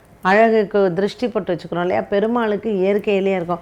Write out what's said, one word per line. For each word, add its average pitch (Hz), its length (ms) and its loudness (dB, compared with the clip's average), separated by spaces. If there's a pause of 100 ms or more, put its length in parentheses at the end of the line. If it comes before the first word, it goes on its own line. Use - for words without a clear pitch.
(220)
அழகுக்கு 208 680 4
திருஷ்டி 196 360 -2
பொட்டு 196 260 -4
வச்சுக்கிறோம் 165 260 -6
இல்லையா, 190 220 -2
பெருமாளுக்கு 214 760 -2
இயற்கையிலேயே 196 600 0
இருக்கும். 175 260 -4